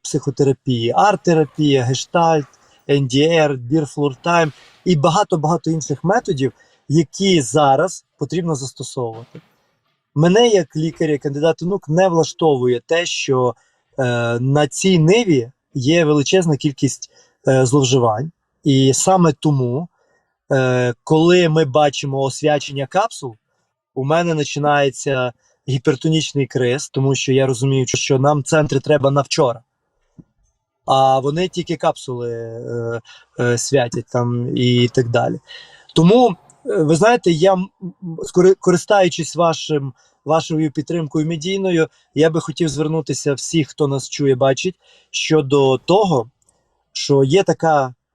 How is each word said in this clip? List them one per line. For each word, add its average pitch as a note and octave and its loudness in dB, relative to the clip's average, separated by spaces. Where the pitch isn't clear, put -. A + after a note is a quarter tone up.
психотерапії: C3 -2
арт-терапія, D#3 2
гештальт, D#3 0
Н C#3 2
Д D3+ 2
Р, D3+ 2
Beer C3+ -4
Floor C#3+ -4
Time E3+ 0
і F3+ 2
багато-багато D#3+ 0
інших D3 -6
методів, E3 -2
які E3+ 2
зараз D3 0
потрібно D#3+ -4
застосовувати. B2 -10
Мене, F3+ 4
як F#3+ 0
лікаря, D#3 -2
кандидата D3+ -2
наук, F#3+ -6
не F3+ 2
влаштовує C#3+ 0
те, E3+ 0
що, B2+ -2
е, C3 -2
на C#3 0
цій F#3 0
ниві D#3 2
є D3+ 0
величезна D3+ 2
кількість, - -4
е, C3 4
зловживань. B2+ 0
І C3+ 2
саме F3 2
тому, C#3 -4
е, B2+ 0
коли E3+ 4
ми D#3 2
бачимо C#3 0
освячення C#3 -4
капсул, F3+ -4
у C3 -6
мене E3 0
починається C#3+ -2
гіпертонічний C#3+ -2
криз, B2 -4
тому C3+ -2
що C3 -2
я C3 2
розумію, C3 0
що - 0
нам C#3+ 2
центри D3 0
треба C#3 0
на C#3+ 0
вчора. C3 -2
А C3+ 2
вони D3+ -2
тільки E3+ -6
капсули, B2 -4
е, A#2 -8
е, A#2+ 0
святять A#2+ -2
там A#2+ -4
і B2 2
так A#2+ -2
далі. A#2+ -2
Тому, F#3+ 4
е, G3 -2
ви D#3 0
знаєте, G#3 2
я, F3 4
м, F#3 -4
м, E3+ -14
скори-, F#3 4
користаючись F3+ 0
вашим, C#3 -2
вашою D#3 -2
підтримкою D#3 -4
медійною, E3+ -2
я D3+ 4
би D#3+ -4
хотів D#3+ -4
звернутися D3+ -4
всіх, D3+ -2
хто D3+ -4
нас C3+ -4
чує, C#3 0
бачить, C3+ 0
щодо C#3 2
того, E3+ 0
що C#3 0
є E3+ 2
така, D3+ 0